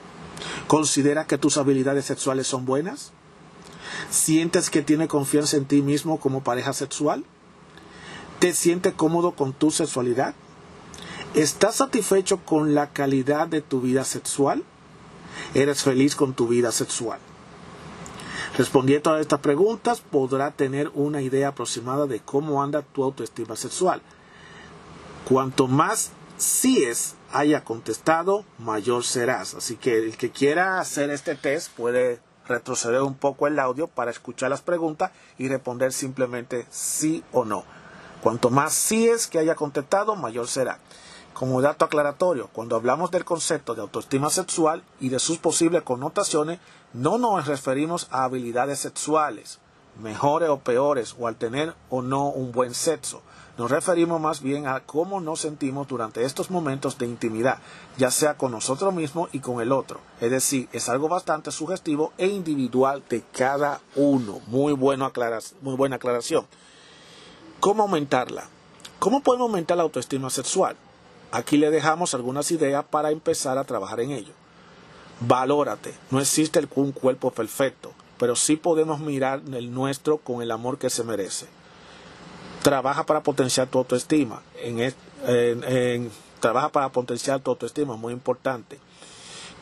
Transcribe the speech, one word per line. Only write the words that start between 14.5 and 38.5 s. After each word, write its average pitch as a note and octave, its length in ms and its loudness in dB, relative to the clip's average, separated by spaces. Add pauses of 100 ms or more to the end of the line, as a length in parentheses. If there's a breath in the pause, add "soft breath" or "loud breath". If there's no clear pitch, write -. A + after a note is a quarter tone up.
¿Eres C#3 300 2
feliz C3+ 320 4
con C3 180 2
tu A#2+ 140 0
vida A#2+ 240 2
sexual? A2+ 480 -4 (1400 loud breath)
Respondiendo C#3 540 4
a D#3 80 2
estas D3 220 0
preguntas, G3+ 580 2
podrá C3+ 520 0
tener C#3+ 420 -2
una D3 280 -2
idea C3+ 280 0
aproximada B2+ 560 -4
de A#2 160 -4
cómo C#3 420 0
anda C#3+ 200 -2
tu C3+ 200 -4
autoestima A#2 540 -6
sexual. C#3+ 440 0 (1300 loud breath)
Cuanto C3 400 4
más E3 440 2 (260)
síes - 800 0 (180)
haya D3 320 2
contestado, E3 800 0 (120)
mayor A2+ 460 -2
serás. A2+ 520 -2
Así - 200 -8
que A#2 220 0
el A2 180 -2
que A#2+ 160 -4
quiera F3+ 480 2
hacer D3 300 -4
este C#3+ 260 -6
test D3 380 -4
puede B2 480 0 (260)
retroceder A#2+ 540 0
un C#3 140 -2
poco C#3+ 320 0
el D3 120 0
audio C3+ 280 0
para A#2+ 240 -4
escuchar B2+ 400 -4
las C#3 100 -4
preguntas E3+ 500 -2 (260 loud breath)
y B2+ 120 -4
responder C3 420 -2
simplemente B2 800 -4
sí - 640 -4
o B2 100 4
no. G#2 220 -6 (580 loud breath)
Cuanto A#2 280 2